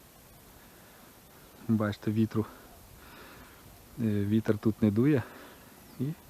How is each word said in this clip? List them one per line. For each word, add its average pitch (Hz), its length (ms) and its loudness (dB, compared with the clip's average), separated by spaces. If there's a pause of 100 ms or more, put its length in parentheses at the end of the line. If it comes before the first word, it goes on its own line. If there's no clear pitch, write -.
(1700)
Бачите, 107 420 0
вітру, 110 360 0 (1500)
е, 104 240 0
вітер 107 340 2
тут - 240 0
не 107 80 6
дує 120 320 2 (760)
і 127 40 -2 (260)